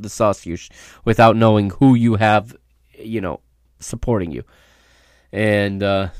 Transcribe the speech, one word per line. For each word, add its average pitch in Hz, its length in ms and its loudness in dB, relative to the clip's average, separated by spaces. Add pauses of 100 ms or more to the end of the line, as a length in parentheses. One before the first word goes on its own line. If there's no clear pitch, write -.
the 107 80 -12
sócios 98 600 -4 (360)
without 113 320 4
knowing 107 340 2
who 131 240 4
you 117 220 2
have, 107 400 0 (420)
you 110 220 -10
know, 87 180 -8 (400)
supporting 101 540 -6
you." 60 100 -12 (880)
And, 101 500 -2
uh, 98 280 -2 (120)